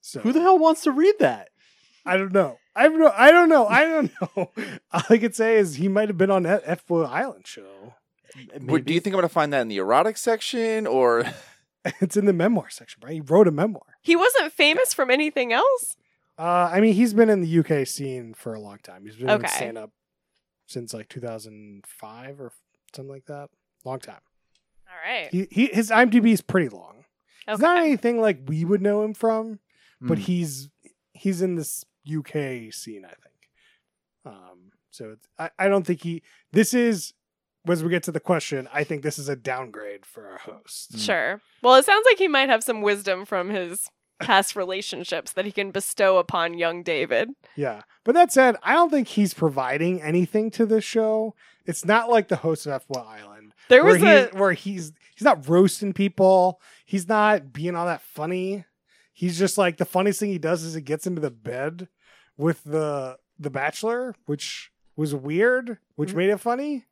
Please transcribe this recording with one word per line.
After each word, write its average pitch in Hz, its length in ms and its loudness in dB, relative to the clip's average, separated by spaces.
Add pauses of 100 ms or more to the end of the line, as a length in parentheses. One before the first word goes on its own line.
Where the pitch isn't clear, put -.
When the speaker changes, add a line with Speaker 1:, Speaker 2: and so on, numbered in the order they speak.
Speaker 1:
So - 200 -14
Speaker 2:
Who 226 100 -2
the 320 100 2
hell 370 160 6
wants 320 260 2
to 302 80 0
read 349 280 2
that? 113 300 0 (560)
Speaker 1:
I 180 120 0
don't 190 140 -2
know. 165 260 0 (180)
I 226 80 2
have 311 100 6
no, 320 220 6
I 254 160 10
don't 349 180 8
know. 269 180 6
I 240 160 4
don't 320 280 0 (100)
<laughs> - 0 -
know. 185 300 -6 (400)
All 170 180 -2
I 233 80 8
could 214 180 -2
say 226 220 2
is 175 180 2
he 165 120 -2
might 208 200 0
have 196 100 -6
been 190 140 2
on 190 120 2
that 190 220 0
F-Boy 170 380 -2
Island 135 420 -6
show. 98 480 -20 (600)
Speaker 2:
M-, 135 140 -14
Speaker 3:
Would, 147 180 0
do 156 80 -2
you - 20 0
Speaker 2:
maybe. 170 60 2
Speaker 3:
think 196 120 -4
I'm 196 40 0
gonna 170 120 2
find 151 240 0
that 135 80 2
in 113 60 -2
the 104 100 -6
erotic 135 400 2
section, 226 680 -4
or? 120 420 2
<laughs> - 40 -14 (520)
Speaker 1:
<laughs> - 160 -6
It's 196 160 -2
in 202 80 0
the 202 80 4
memoir 180 360 0
section, - 340 -20
right? 160 100 -14
He 160 80 -10
wrote 175 260 6
a 160 40 2
memoir. 180 320 -2 (180)
Speaker 4:
He 330 140 2
wasn't 370 360 2
famous 320 420 2
from 262 160 -2
anything 262 440 0
else? 508 420 0 (420)
Speaker 1:
Uh, 175 340 0
I 190 100 2
mean, 220 120 4
he's 214 200 2
been 220 160 4
in 208 120 2
the 165 60 -2
U 160 160 2
K 143 220 0
scene 127 480 -10
for 113 200 -14
a 110 60 -12
long 101 240 -18
time. 92 220 -20
He's 110 100 -20
been 127 140 -6
Speaker 4:
Okay. 214 140 2
Speaker 1:
doing - 60 -4
stand-up 220 420 -8 (800)
since, 120 240 -12
like, 107 160 -16
two 131 100 -16
thousand 107 680 -16
five 131 540 -20
or 123 120 -16 (440)
something 139 160 -16
like 139 140 -20
that. 143 240 -16 (340)
Long 131 160 -8
time. - 220 -20 (680)
Speaker 4:
All 180 240 -10
right. 196 200 -6
Speaker 1:
He, 185 200 -4
he, 226 160 2
his 214 240 -2
I 226 120 6
M 247 60 4
D 233 100 4
B 226 120 4
is 202 100 2
pretty 165 280 -2
long. 95 360 -20 (420)
It's 214 140 -6
not 339 160 4
Speaker 4:
Okay. 330 100 2
Speaker 1:
anything, 233 340 0
like, 202 260 0
we 156 180 -4
would 190 160 0
know 208 220 0
him 214 100 -6
from, 220 460 -4 (400)
but 147 200 -2
Speaker 2:
Mm. - 20 -8
Speaker 1:
he's, 151 480 -6 (440)
he's 185 280 -4
in 185 140 -2
this - 280 -10 (200)
U 151 200 -8
K 131 480 -8
scene, 104 340 -18
I - 40 -20
think. - 400 -20 (760)
Um, 92 460 -20 (200)
so 110 200 -18
it's, - 160 -20 (100)
I, 165 200 -10
I 190 100 0
don't 196 180 2
think 175 180 -6
he, 170 180 -10 (300)
this 214 220 2
is, 233 400 -2 (540)
as 165 160 0
we 170 60 -2
get 175 140 -2
to 175 80 -6
the 151 80 -6
question, 143 540 -4
I 147 100 -4
think 143 180 -8
this 147 160 -6
is 143 120 -10
a 139 60 -4
downgrade 110 680 -10
for 107 220 -20
our 95 100 -18
host. - 560 -20
Speaker 2:
Mm. 113 120 -14
Speaker 4:
Sure. 185 360 -4 (220)
Well, 254 120 6
it 269 100 6
sounds 427 200 2
like 466 120 6
he 381 100 0
might 277 220 0
have 226 140 0
some 226 180 -6
wisdom 202 440 -2
from 185 240 -6
his 185 380 -8 (320)
past 202 360 2
relationships 185 800 -8
that 190 120 -6
he 202 60 -10
can 196 200 -6
bestow 190 460 0
upon 170 400 -2
young 170 260 -4
David. 156 460 -2 (260)
Speaker 1:
Yeah. 117 260 -6 (220)
But 247 120 0
that 349 160 6
said, 254 320 4
I 233 100 0
don't 339 160 4
think 269 180 0
he's 202 260 0
providing 151 680 -2
anything 180 500 0
to 233 140 0
this 214 180 0
show. 220 520 -2 (300)
It's 170 200 -8
not 226 240 2
like 226 180 4
the 185 100 0
host 160 280 -4
of 143 80 -6
F 131 140 -8
one 127 180 -10
Island, 107 480 -20 (160)
Speaker 4:
There 262 140 10
Speaker 1:
where 415 100 8
Speaker 4:
was 165 80 6
Speaker 1:
he, 202 80 6
Speaker 4:
a 254 240 8
Speaker 1:
where 190 200 2
he's, 170 380 -8 (240)
he's - 100 -12
not 147 220 2
roasting 185 460 2
people. 190 680 2 (260)
He's 185 220 -6
not 208 460 0
being 170 220 -6
all 170 100 -4
that 165 160 -4
funny. 185 640 -8 (480)
He's 170 240 -4
just, 190 200 -2
like, 180 200 0
the 180 80 -2
funniest 190 340 -2
thing 208 120 -4
he 185 60 -6
does 160 260 -4
is 160 120 -12
it 160 100 -8
gets 151 200 -6
into 175 160 -6
the 147 100 -4
bed 131 560 -10 (500)
with 156 260 -2
the, 147 540 -6 (200)
the 147 120 -10
Bachelor, 214 680 -6 (100)
which - 460 -10 (240)
was 147 180 -4
weird, 220 640 -2 (180)
which 160 140 -6
Speaker 4:
Mm-hmm. 190 80 -8
Speaker 1:
made 185 120 0
it 208 100 -2
funny. 262 520 -6